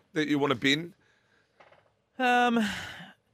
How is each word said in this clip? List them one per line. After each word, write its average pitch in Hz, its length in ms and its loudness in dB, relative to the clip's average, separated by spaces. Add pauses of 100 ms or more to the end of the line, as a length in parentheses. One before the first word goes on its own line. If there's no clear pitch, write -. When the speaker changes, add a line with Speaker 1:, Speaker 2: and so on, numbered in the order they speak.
(140)
Speaker 1:
that 156 140 0
you 143 100 2
wanna 139 160 2
bin? 143 400 -2 (1200)
Speaker 2:
Um, 247 460 2 (680)